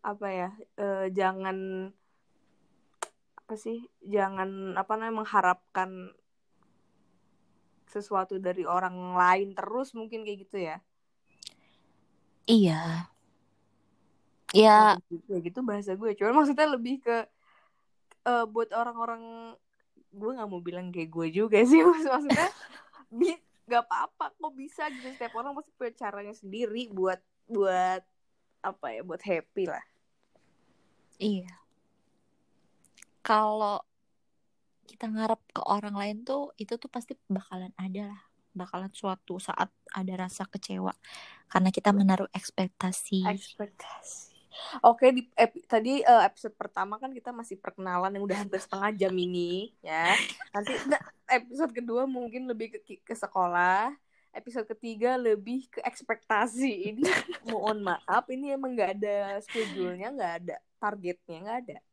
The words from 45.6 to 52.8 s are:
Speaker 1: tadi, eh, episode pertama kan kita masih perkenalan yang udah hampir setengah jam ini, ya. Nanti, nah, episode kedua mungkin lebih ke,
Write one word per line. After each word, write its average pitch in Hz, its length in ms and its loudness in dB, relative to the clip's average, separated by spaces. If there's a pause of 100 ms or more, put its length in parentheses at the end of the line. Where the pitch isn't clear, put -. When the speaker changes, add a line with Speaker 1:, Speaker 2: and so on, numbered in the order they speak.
Speaker 1:
tadi, 240 320 2
eh, 240 240 10
episode 208 320 0
pertama 202 400 -6
kan 262 160 -12
kita 247 240 -14
masih 233 240 -14
perkenalan 185 560 -4
yang 196 80 -4
udah 196 160 -2
hampir 190 240 -4
setengah 202 320 -4
jam 190 160 0
ini, 180 720 -4
ya. 160 320 2 (400)
Nanti, 208 320 -4
nah, 285 160 0 (240)
episode 247 480 0
kedua 240 320 -2
mungkin 247 400 -8
lebih 220 320 -8
ke, - 240 -18